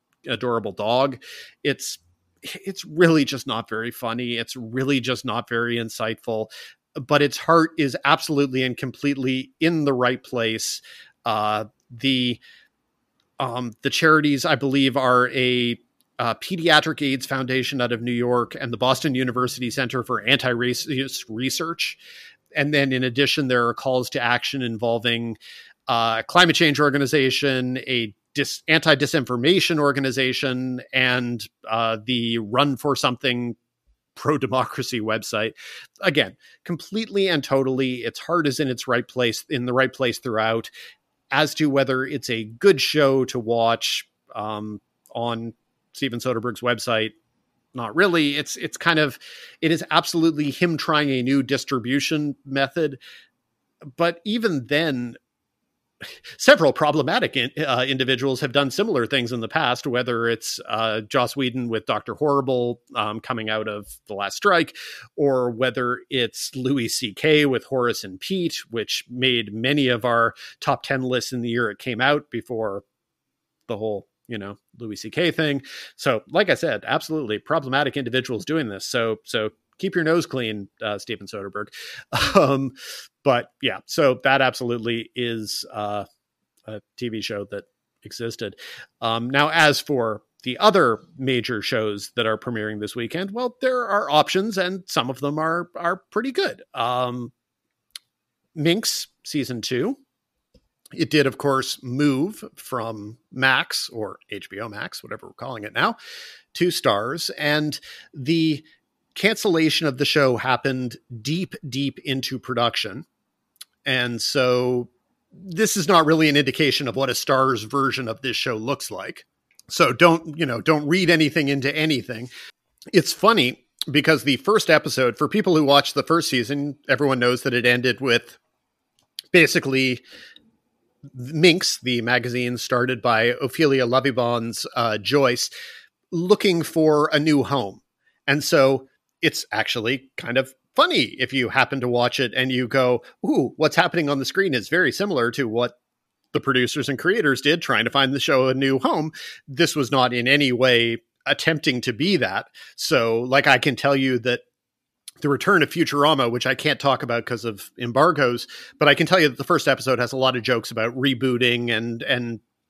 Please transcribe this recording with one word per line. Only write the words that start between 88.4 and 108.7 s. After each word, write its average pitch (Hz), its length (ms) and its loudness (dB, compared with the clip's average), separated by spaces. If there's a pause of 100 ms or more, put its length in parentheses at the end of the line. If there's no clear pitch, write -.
Um, 117 280 -2
now, 143 220 2
as 156 300 4
for 113 420 -2 (220)
the 123 140 -6
other 175 420 4 (180)
major 127 420 -2
shows 107 540 -4
that 117 100 0
are 110 140 0
premiering 107 420 -6
this 104 140 -6
weekend, 160 380 -6
well, 240 280 -6
there 254 240 0
are 202 240 0
options, 180 480 2
and 185 300 -2
some 131 240 0
of 131 100 -8
them 143 180 -2
are, 165 380 -2
are 170 200 -2 (140)
pretty 254 200 -2
good. 381 320 -4 (100)
Um, 123 600 -2 (1200)
Minx 170 540 0 (160)
season 123 360 -4
two. 143 380 -2 (920)
It 117 180 -4
did, 147 160 4
of - 120 -4
course, 135 460 -2
move 143 580 -2 (140)
from 113 640 -10 (120)
Max, 131 600 0
or 107 280 -8 (120)
H 98 200 -12
B 95 100 -14
O 117 80 -10
Max, - 360 -12
whatever 110 240 -14
we're - 60 -20
calling 117 280 -12
it 104 100 -12
now, 175 240 0 (580)
to 175 140 2
Starz. 131 680 0
And 151 400 0 (340)
the 156 520 0 (500)